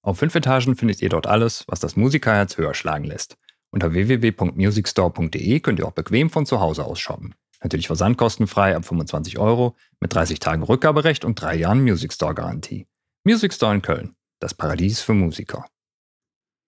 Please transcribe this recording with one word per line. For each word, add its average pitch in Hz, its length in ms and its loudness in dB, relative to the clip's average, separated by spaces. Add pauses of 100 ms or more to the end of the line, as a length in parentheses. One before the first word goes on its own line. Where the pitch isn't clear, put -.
Auf 95 160 -2
fünf 160 160 0
Etagen 131 420 2
findet 110 260 0
ihr 95 60 0
dort 80 180 0
alles, 113 400 2
was - 140 -6
das - 160 -4
Musikerherz 110 600 2
höher 76 160 -2
schlagen 76 300 -4
lässt. - 320 -10 (340)
Unter 87 240 0
w 98 140 2
w 123 140 2
w 113 100 4
punkt 80 240 -2
music 101 320 2
store 90 220 2
punkt 82 240 -4
d 80 40 -4
e 113 220 0
könnt 92 180 0
ihr 82 80 -2
auch - 60 -8
bequem 147 380 0
von 151 160 0
zu 117 140 0
Hause 76 240 0
aus - 160 -8
shoppen. - 340 -10 (280)
Natürlich - 260 -4
versandkostenfrei 98 880 2
ab 80 80 -4
fünfundzwanzig 80 540 -4
Euro 117 380 2 (240)
mit - 140 -4
dreißig 82 260 0
Tagen 80 220 -2
Rückgaberecht 151 640 2
und 113 160 -4
drei 80 160 -4
Jahren 98 260 2
Music 107 300 2
Store - 220 -4
Garantie. - 520 -8 (380)
Music 220 280 2
Store 107 220 2
in 98 80 0
Köln, - 320 -4 (260)
das - 140 -6
Paradies 82 460 -2
für - 120 0
Musiker. - 540 -2 (1000)